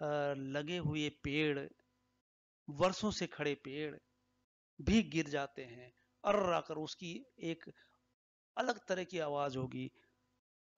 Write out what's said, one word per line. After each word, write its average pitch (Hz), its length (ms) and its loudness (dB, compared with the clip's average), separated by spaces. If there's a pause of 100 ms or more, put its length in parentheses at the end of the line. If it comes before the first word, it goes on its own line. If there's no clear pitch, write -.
(380)
लगे 147 400 -2
हुए 151 320 0
पेड़, 147 600 0 (1000)
वर्षों 180 420 2
से 175 160 -2
खड़े 147 280 0
पेड़ 143 420 -6 (840)
भी 190 220 6
गिर 151 260 0
जाते 139 360 -4
हैं, 123 280 -16 (320)
अर्रा 185 360 4
कर 156 140 -4
उसकी 170 500 -6 (140)
एक 165 340 -6 (840)
अलग 240 280 -2
तरह 185 180 -2
की 175 160 -6
आवाज 143 380 -2
होगी, 131 340 -4 (880)